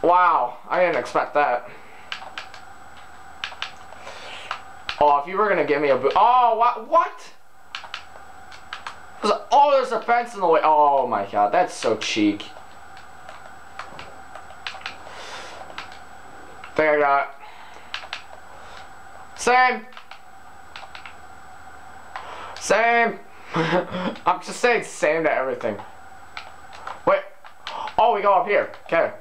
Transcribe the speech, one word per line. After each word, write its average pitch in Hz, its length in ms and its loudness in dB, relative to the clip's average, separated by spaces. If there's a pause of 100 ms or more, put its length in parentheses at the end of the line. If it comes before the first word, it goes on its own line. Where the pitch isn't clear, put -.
Wow, 170 580 6 (100)
I 165 100 2
didn't 170 160 4
expect 131 380 0
that. 131 360 2 (3250)
Oh, 175 180 6
if - 80 -4
you 190 80 -6
were 208 140 2
gonna 170 160 2
give 147 160 2
me 147 80 2
a 127 80 4
bo-, 123 180 2
oh, 233 420 6
what? 233 300 2
What? 359 460 0 (1900)
There's 208 120 4
a, - 180 -2
oh, 285 200 8
there's 262 200 4
a 226 100 0
fence 240 340 2
in 202 40 -8
the 185 80 2
way. 160 160 8
Oh 147 420 6
my 104 200 0
god, 104 260 4
that's - 220 4
so 113 240 0
cheek. 104 460 2 (4000)
Think 156 140 6
I 151 60 6
got 139 300 4
it. - 0 - (2000)
Same. 247 500 4 (2750)
Same. 226 600 4 (320)
<laughs> - 40 -6
I'm 180 880 0
just - 180 -10
saying 233 240 4
same 160 400 0
to 147 80 4
everything. 120 440 0 (1300)
Wait. 190 140 6 (760)
Oh, 226 160 6
we 202 80 0
go 202 120 6
up 185 140 4
here. 190 240 2 (140)
Okay. 165 360 2